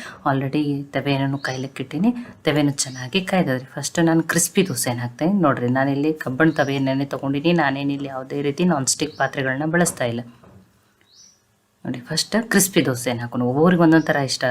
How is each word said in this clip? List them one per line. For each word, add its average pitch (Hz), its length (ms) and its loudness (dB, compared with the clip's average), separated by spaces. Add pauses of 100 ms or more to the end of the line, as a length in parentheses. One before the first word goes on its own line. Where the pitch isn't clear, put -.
(340)
already 143 500 -2
ತವೆಯನ್ನು 139 540 -2
ಕಾಯ್ಲಿಕ್ಕೆ 131 460 -8
ಇಟ್ಟೀನಿ, 202 320 0 (280)
ತವೆನೂ 147 280 2
ಚೆನ್ನಾಗಿ 127 500 -4
ಕಾಯ್ದದ್ರಿ. 143 440 0
ಫಸ್ಟ್ 165 400 -2
ನಾನು 165 180 4
ಕ್ರಿಸ್ಪಿ 175 440 0
ದೋಸೆನ 123 320 -4
ಹಾಕ್ತೀನಿ. 143 340 -2
ನೋಡ್ರಿ, 131 360 2
ನಾನಿಲ್ಲಿ 139 440 0
ಕಬ್ಬಣ 151 360 0
ತವೆಯನ್ನೇ 139 560 0
ತಗೊಂಡಿನಿ, 143 480 0
ನಾನೇನಿಲ್ಲಿ 139 540 0
ಯಾವುದೇ 135 340 -6
ರೀತಿ 143 240 0
ನಾನ್ 143 220 2
ಸ್ಟಿಕ್ - 300 -4
ಪಾತ್ರೆಗಳನ್ನ 135 480 -2
ಬಳಸ್ತಾ 165 400 0
ಇಲ್ಲ. 117 160 -4 (1600)
ನೋಡಿ, 127 140 -6
ಫಸ್ಟ್ 202 500 -4
ಕ್ರಿಸ್ಪಿ 185 360 2
ದೋಸೆನ 123 340 -2
ಹಾಕೋಣ. 120 220 -4
ಒಬ್ಬೊಬ್ರಿಗೆ 160 400 4
ಒಂದೊಂದ್ 160 240 6
ಥರ 156 100 2
ಇಷ್ಟ, 135 360 -2